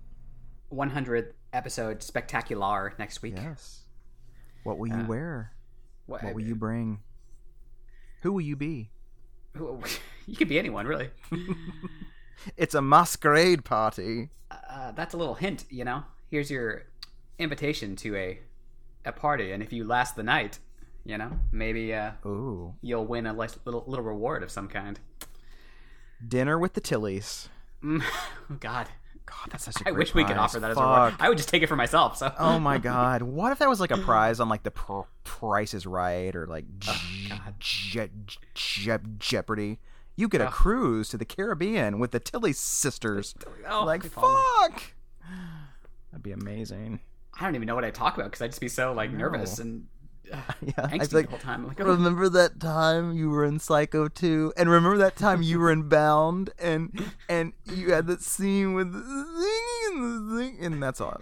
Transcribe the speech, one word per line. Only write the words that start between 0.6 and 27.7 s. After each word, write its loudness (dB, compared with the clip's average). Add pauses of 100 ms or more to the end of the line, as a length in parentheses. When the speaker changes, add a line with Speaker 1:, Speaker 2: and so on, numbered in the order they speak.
Speaker 1:
one -4
hundredth -2 (200)
episode -4
spectacular -4
next -10
week. -8
Speaker 2:
Yes. -12 (800)
What -6
will -4
you -2
Speaker 1:
Uh, -2
Speaker 2:
wear? -6 (520)
Speaker 1:
what, -10
Speaker 2:
What -6
will -6
you -4
bring? -4 (1200)
Who -2
will -2
you -4
be? -6 (680)
Speaker 1:
Who, -8 (240)
<laughs> -18
you -10
could 2
be 2
anyone, -2
really. -4 (220)
<laughs> -2 (1160)
Speaker 2:
It's 0
a 4
masquerade 6
party. 0 (220)
Speaker 1:
Uh, -12
that's -8
a -8
little -2
hint, -4
you -8
know? -4 (260)
Here's -2
your -2 (560)
invitation -4
to -4
a, -4 (680)
a -6
party, -2
and -4
if -10
you -4
last 0
the -6
night, 0 (460)
you -8
know, -4 (120)
maybe, 0
uh, -4 (140)
Speaker 2:
Ooh. -6
Speaker 1:
you'll -2
win -4
a -4
li-, -4 (160)
little, -6
little -4
reward -4
of -10
some -8
kind. -8 (1300)
Speaker 2:
Dinner 2
with 0
the -4
Tillies. -4 (340)